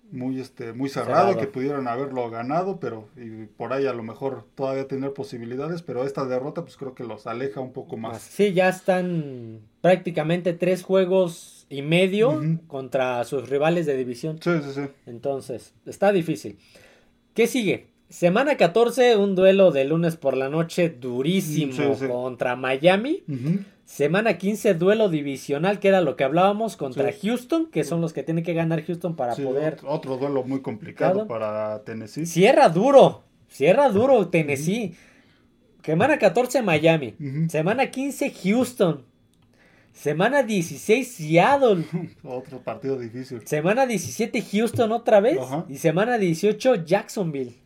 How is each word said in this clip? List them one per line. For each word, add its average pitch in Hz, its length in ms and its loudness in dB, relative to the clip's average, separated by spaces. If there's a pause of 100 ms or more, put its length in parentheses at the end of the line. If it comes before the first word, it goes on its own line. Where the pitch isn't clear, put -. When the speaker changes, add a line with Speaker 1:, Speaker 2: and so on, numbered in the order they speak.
(100)
Speaker 1:
muy, 131 300 -6
este, 120 320 -12
muy 131 160 -6
cerrado, 135 400 2
Speaker 2:
Cerrado. 185 120 0
Speaker 1:
que 104 60 -2
pudieron 131 420 -4
haberlo 127 420 -4
ganado, 160 500 -4
pero 113 260 -10 (120)
y 110 260 -14
por 117 300 -8
ahí 139 100 0
a 127 80 -2
lo 120 100 -8
mejor 120 520 -8
todavía 135 340 -4
tener 139 240 -6
posibilidades, 135 680 -8
pero 127 240 -6
esta 139 180 -6
derrota 131 380 -4
pues - 160 -18
creo 127 160 -12
que 123 100 -12
los 110 220 -12
aleja 131 340 -6
un 127 140 -10
poco 127 240 -12
más. 113 240 -10
Speaker 2:
Sí, 196 320 0
ya 185 160 4
están 156 920 -4 (220)
prácticamente 175 720 0
tres 185 280 0
juegos 185 840 0
y 139 140 -10
medio 190 480 2
Speaker 1:
Ujú. 165 360 -2
Speaker 2:
contra 127 580 -2
sus 123 260 -6
rivales 160 340 2
de 143 140 0
división. 131 440 -6
Speaker 1:
Sí, 175 100 0 (120)
sí, 139 100 -10
sí. 139 140 -6 (160)
Speaker 2:
Entonces, 127 680 -8 (100)
está 196 280 0
difícil. 160 440 -4 (800)
¿Qué 226 120 2
sigue? 190 440 -2 (180)
Semana 240 480 2
catorce, 233 600 4
un 202 200 2
duelo 190 340 6
de 135 140 2
lunes 165 320 0
por 131 200 -2
la 135 120 -2
noche 165 400 0
durísimo 147 840 -2
Speaker 1:
Sí, 139 100 -2 (140)
sí. 131 120 -4
Speaker 2:
contra 123 480 -2
Miami. 175 720 0
Speaker 1:
Ujú. 147 320 -2 (240)
Speaker 2:
Semana 190 520 0
quince, 208 380 0
duelo 202 340 2
divisional, 147 680 -2
que 196 80 -2
era 190 140 6
lo 135 160 0
que 139 80 0
hablábamos, 190 520 2
contra 135 360 -2
Speaker 1:
Sí. - 160 -6
Speaker 2:
Houston, 247 420 -2
que 156 140 -2
Speaker 1:
Sí. - 60 -8
Speaker 2:
son 170 100 -2
los 165 120 -2
que 143 120 -8
tienen 165 180 -2
que 170 100 -4
ganar 165 320 -2
Houston 170 300 -6
para 120 220 -4
Speaker 1:
Sí, 139 80 -6
Speaker 2:
poder 143 300 -2
Speaker 1:
otro, 139 160 -12
otro 135 260 -4
duelo 135 260 -2
muy 135 180 -4
complicado 180 640 -2
Speaker 2:
Claro. 208 40 -10
Speaker 1:
para 107 560 -4
Tennessee. 113 420 -10
Speaker 2:
Cierra 220 420 6
duro, 214 540 6 (260)
cierra 220 420 4
duro 220 360 4
Tennessee. 160 600 0 (920)
Speaker 1:
Ujú. - 60 -20
Speaker 2:
Semana 208 340 2
catorce, 233 440 2
Miami. 156 580 2
Speaker 1:
Ujú. 147 280 -4
Speaker 2:
Semana 220 440 0
quince, 269 400 -4 (100)
Houston. 196 600 0 (880)
Semana 208 500 0
dieciséis, 214 720 0
Seattle. 185 800 4
Speaker 1:
<laughs> 165 320 -10
Otro 131 340 -10
partido 127 400 -6
difícil. 120 480 -12
Speaker 2:
Semana 196 400 0
diecisiete, 220 560 -4
Houston 220 500 0
otra 233 280 6
vez. 285 180 2
Speaker 1:
Ajá. 170 300 -6
Speaker 2:
Y 139 80 -14
semana 208 420 2
dieciocho, 208 580 2
Jacksonville. 160 760 -2 (120)